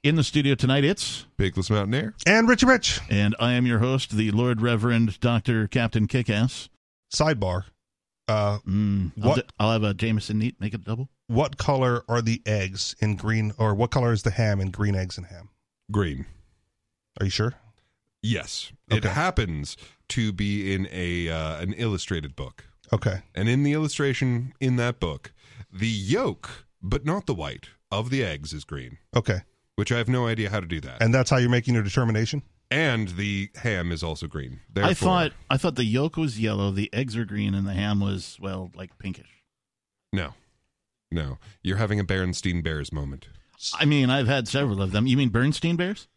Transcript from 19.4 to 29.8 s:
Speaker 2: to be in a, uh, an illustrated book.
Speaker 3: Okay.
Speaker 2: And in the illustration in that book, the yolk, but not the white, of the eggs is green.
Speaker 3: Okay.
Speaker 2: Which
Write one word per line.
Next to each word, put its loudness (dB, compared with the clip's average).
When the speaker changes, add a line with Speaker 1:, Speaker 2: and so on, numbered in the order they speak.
Speaker 2:
to -2
be -2
in -2
a, -2
uh, -4
an -4
illustrated -4
book. -14
Speaker 3:
Okay. -2
Speaker 2:
And 0
in 2
the 2
illustration -2
in 0
that -2
book, -6
the -2
yolk, -2
but -2
not -2
the -2
white, -8
of -2
the 0
eggs -6
is -10
green. -12
Speaker 3:
Okay. 0
Speaker 2:
Which -2